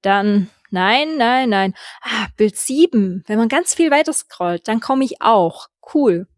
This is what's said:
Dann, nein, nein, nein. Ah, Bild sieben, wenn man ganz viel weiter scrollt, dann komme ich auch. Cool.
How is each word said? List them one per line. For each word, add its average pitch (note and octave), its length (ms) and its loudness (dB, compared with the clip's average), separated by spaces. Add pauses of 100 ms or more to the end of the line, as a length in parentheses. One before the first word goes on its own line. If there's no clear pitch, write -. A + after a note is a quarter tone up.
Dann, G3+ 480 0 (200)
nein, A#3+ 460 0
nein, B3+ 320 0
nein. F#3+ 260 0 (280)
Ah, A3 240 -6 (100)
Bild G#3+ 200 0
sieben, A3 720 0
wenn A3+ 120 -2
man A3+ 100 2
ganz D4+ 260 -2
viel E4 160 2
weiter D4+ 220 2
scrollt, - 560 -6
dann A3+ 120 -2
komme C4+ 260 -2
ich - 160 -10
auch. F#3+ 460 2 (260)
Cool. G3+ 440 2